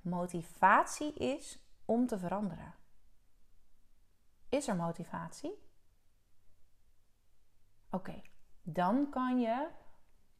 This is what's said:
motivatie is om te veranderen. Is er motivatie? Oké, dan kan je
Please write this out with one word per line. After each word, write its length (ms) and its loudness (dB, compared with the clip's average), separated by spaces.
motivatie 1120 4
is 520 -2
om 220 4
te 120 0
veranderen. 540 -4
Is 160 2
er 80 2
motivatie? 920 -6
Oké, 320 -4
dan 480 2
kan 300 0
je 300 0